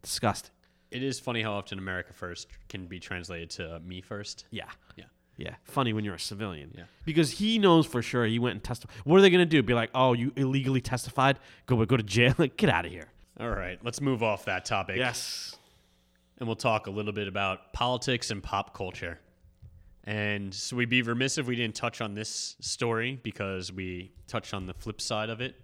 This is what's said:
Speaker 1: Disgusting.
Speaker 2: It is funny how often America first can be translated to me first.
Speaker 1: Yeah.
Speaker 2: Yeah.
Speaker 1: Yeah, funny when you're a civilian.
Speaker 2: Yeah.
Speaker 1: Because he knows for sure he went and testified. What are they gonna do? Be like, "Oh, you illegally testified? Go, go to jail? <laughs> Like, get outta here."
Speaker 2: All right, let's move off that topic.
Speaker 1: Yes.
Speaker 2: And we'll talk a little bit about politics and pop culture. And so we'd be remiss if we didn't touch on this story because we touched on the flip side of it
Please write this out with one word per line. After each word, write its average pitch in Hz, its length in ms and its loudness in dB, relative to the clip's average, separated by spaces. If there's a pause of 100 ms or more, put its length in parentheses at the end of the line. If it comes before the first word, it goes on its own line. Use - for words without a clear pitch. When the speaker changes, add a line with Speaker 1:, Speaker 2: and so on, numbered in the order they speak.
Speaker 1:
Disgusting. - 480 -2 (400)
Speaker 2:
It 127 100 -6
is 131 180 -4
funny 117 220 -2
how 107 120 0
often 101 260 -6
America 92 340 -6
first - 340 -12 (220)
can 95 160 -10
be 87 140 -12
translated 85 520 -10
to 82 280 -10
me 90 220 -12
first. - 500 -12
Speaker 1:
Yeah. - 180 -10 (260)
Speaker 2:
Yeah. - 100 -20 (300)
Speaker 1:
Yeah, - 280 -10
funny 123 300 0
when 107 120 -2
you're 101 80 -4
a 80 60 -10
civilian. 90 580 -8
Speaker 2:
Yeah. 85 60 -18 (220)
Speaker 1:
Because 151 260 4
he 220 260 0
knows 185 300 8
for 120 160 -4
sure 123 240 0
he 113 100 2
went 120 160 0
and 101 100 -10
testified. - 400 -10
What 160 140 8
are 196 40 12
they 190 100 12
gonna 175 160 8
do? 151 160 6
Be 113 100 4
like, 113 220 2
"Oh, 131 180 6
you 120 220 0
illegally 135 440 2
testified? 131 600 2 (260)
Go, 117 220 4
go 131 100 4
to 110 60 2
jail? 120 320 6
<laughs> - 20 -4
Like, 151 180 2
get 196 140 4
outta 87 180 2
here." 80 200 -12 (320)
Speaker 2:
All 117 100 -4
right, 92 340 -4
let's 120 160 -6
move 135 220 2
off 107 240 0
that 92 180 -2
topic. 95 340 -2
Speaker 1:
Yes. - 580 -4 (840)
Speaker 2:
And 120 100 -6
we'll 113 80 -2
talk 110 300 2
a 101 60 -10
little 104 220 -4
bit 101 140 -4
about 95 460 -4
politics 123 560 0
and 101 140 -6
pop - 320 -4
culture. 90 440 -8 (840)
And 104 500 -2
so 107 220 -8
we'd 120 140 0
be 123 120 4
remiss 120 380 0
if 127 80 -2
we 123 80 0
didn't 117 200 -2
touch - 240 -4
on 107 140 -4
this - 460 -8
story 117 640 -2
because 95 500 -6
we 92 380 -8 (160)
touched - 260 -8
on 95 140 -6
the 90 80 -8
flip - 260 -10
side 110 300 -4
of 113 100 -8
it 131 220 -8